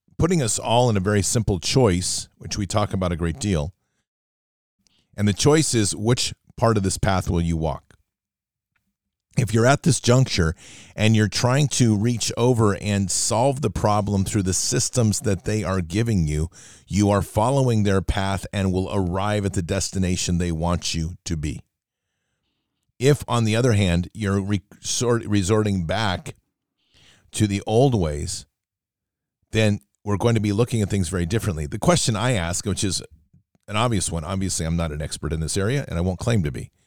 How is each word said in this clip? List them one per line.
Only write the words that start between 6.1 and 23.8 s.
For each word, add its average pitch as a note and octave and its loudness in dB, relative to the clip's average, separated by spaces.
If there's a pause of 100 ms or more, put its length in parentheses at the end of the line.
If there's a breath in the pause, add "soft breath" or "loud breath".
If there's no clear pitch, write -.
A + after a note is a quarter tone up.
part A2+ 2
of G2 0
this F#2+ 0
path F#2+ 0
will F2 0
you E2+ 0
walk? D#2 -6 (1400)
If A2+ 0
you're A2+ 4
at C#3 4
this D3 2
juncture A#2 2 (400 loud breath)
and A2 4
you're G#2+ 4
trying B2 2
to A2 4
reach A#2 -2
over A2+ 4
and G2+ -2
solve B2+ 0
the G2+ -2
problem G2+ 0
through G2+ 0
the F2+ 0
systems - 0
that G2 -2
they G#2+ -2
are F#2 -2
giving F#2 0
you, D2+ -2 (380 loud breath)
you G2+ 2
are G2+ 2
following B2 0
their G2 2
path G2 -2
and F#2+ 0
will F#2 0
arrive G2 0
at F#2+ -2
the F#2+ -2
destination F#2 -2
they F2 0
want E2+ -2
you E2+ -4 (100)
to E2+ -4
be. D2 -6 (1400)
If, C#3 4
on A#2 0
the G#2+ 2
other A#2+ 2
hand, F2+ 2